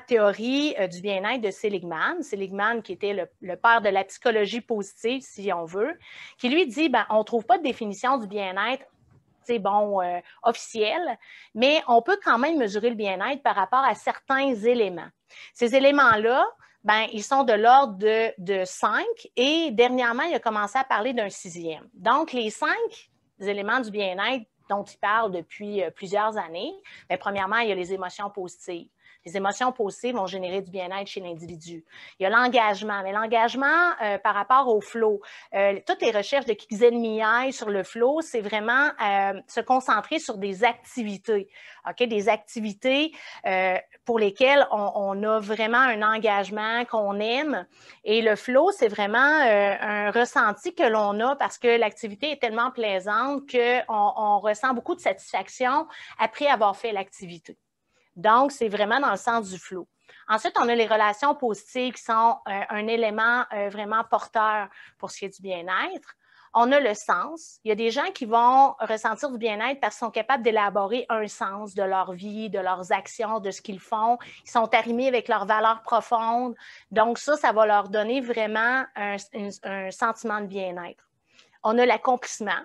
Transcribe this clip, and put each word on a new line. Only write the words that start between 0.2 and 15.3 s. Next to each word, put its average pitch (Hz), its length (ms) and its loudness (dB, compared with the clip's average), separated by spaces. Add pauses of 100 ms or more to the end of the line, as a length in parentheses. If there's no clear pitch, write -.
euh, 190 80 0
du 175 140 -12
bien-être 202 400 -4
de 202 100 -2
Seligman. 202 720 -4
Seligman, 202 600 -4
qui 196 100 -12
était 202 200 -4
le, 175 140 -6 (140)
le 175 160 -10
père 233 240 6
de 208 80 2
la 190 160 2
psychologie 214 560 -2
positive, 226 600 -6
si 196 300 -8
on 170 140 -4
veut, 208 340 -4 (380)
qui 247 100 -4
lui 320 200 2
dit, 277 200 -2
ben, 233 220 2
on 214 160 2
trouve 233 200 -4
pas 370 120 4
de 339 60 -6
définition 240 540 -2
du 214 100 -6
bien-être, 202 580 -4 (580)
c'est 233 160 -2
bon, 202 420 2
euh, 175 180 -2 (240)
officielle, 226 760 -2 (340)
mais 277 360 4
on 233 120 8
peut 370 220 0
quand 254 140 4
même 302 200 2
mesurer 214 320 0
le 233 60 -4
bien-être 208 480 -4
par 214 120 2
rapport 226 280 2
à 226 100 2
certains 269 640 -2
éléments. 202 540 0 (440)